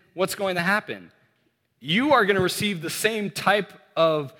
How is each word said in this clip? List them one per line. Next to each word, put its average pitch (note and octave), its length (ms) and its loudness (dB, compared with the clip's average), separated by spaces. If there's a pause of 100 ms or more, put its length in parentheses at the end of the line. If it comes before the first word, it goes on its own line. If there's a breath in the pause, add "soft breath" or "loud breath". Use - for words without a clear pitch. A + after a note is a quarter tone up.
(140)
what's F#3 200 -2
going F#3+ 200 -4
to F3 80 -2
happen? D#3 500 -2 (680)
You A3+ 320 0
are A#3+ 120 6
gonna G3 160 2
receive F#3 400 -2
the D#3+ 80 -8
same G#3+ 420 -2
type G3 420 0 (220)
of, D#3 460 0